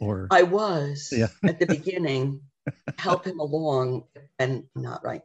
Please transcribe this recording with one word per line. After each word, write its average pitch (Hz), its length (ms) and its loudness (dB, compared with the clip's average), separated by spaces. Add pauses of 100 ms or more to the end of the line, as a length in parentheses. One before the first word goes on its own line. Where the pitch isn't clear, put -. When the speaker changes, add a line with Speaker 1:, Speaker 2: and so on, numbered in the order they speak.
Speaker 1:
or? 101 300 -2
Speaker 2:
I 180 120 8
was 170 720 0
Speaker 1:
Yeah. 113 120 4 (160)
Speaker 2:
at 165 140 2
the 175 80 2
beginning. 147 760 -2 (280)
Speaker 1:
<laughs> - 300 -10
Speaker 2:
Help 180 260 0
him 180 160 -6
along, 143 640 0 (340)
and 131 260 -2 (100)
not 123 300 -8
right 120 200 -8